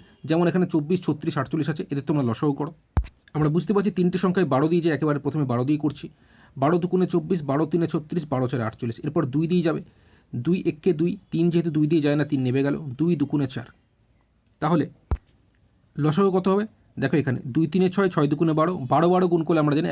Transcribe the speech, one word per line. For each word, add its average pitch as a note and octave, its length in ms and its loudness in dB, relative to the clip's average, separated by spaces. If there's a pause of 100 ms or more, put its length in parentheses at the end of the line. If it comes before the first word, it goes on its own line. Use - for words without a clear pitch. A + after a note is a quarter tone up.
(280)
যেমন E3 220 2
এখানে F3+ 220 2
চব্বিশ, D#3+ 340 0
ছত্রিশ, D#3+ 340 -2
আটচল্লিশ D3+ 320 -2
আছে, D#3 100 -8 (100)
এদের C#3 160 -4
তোমরা D3+ 200 0
লসাগু C#3 320 0
করো। D3+ 100 -6 (680)
আমরা D3+ 180 2
বুঝতে F3+ 200 0
পারছি G3+ 240 2
তিনটে F3+ 260 2
সংখ্যায় F3+ 300 2
বারো C#3+ 180 4
দিয়ে F3 120 4
যায়, E3 120 2
একেবারে D3 280 0
প্রথমে D3 280 -2
বারো A#2+ 160 0
দিয়ে D3 160 0
করছি। D3+ 220 -4 (500)
বারো C#3+ 260 2
দুগুণে F3+ 320 0
চব্বিশ, E3 260 0 (100)
বারো D3+ 220 0
তিনে E3+ 200 2
ছত্রিশ, E3 400 -4
বারো B2+ 180 0
চারে A#2+ 180 -2
আটচল্লিশ, A#2+ 360 -8
এরপর D3+ 180 -2 (120)
দুই D#3+ 180 0
দিয়ে F3+ 160 2
যাবে। D3+ 120 -2 (520)
দুই C3+ 260 -2 (120)
এককে - 200 -2 (100)
দুই, F3 100 0 (200)
তিন D#3+ 200 0
যেহেতু E3 200 0
দুই D3+ 200 2
দিয়ে D#3+ 160 2
যায় D3 140 2
না, D3 100 0
তিন C3+ 160 0
নেমে B2+ 200 0
গেল, C#3+ 100 0 (220)
দুই E3+ 220 2
দুগুণে C#3+ 340 0
চার। A2+ 140 -10 (920)
তাহলে D3+ 220 0 (1120)
লসাগু D#3 400 2
কত F#3 160 -2
হবে? G3+ 120 0 (320)
দেখো C3+ 260 0
এখানে B2 160 -2 (160)
দুই D#3 180 2
তিনে F#3 220 2
ছয়, G3 200 2
ছয় D3 160 2
দুগুণে D#3 300 0
বারো, E3 120 2 (200)
বারো D#3+ 220 4
বারো F#3 180 4
গুণ E3+ 140 2
করলে E3 160 2
আমরা D3 160 2
জানি E3+ 140 0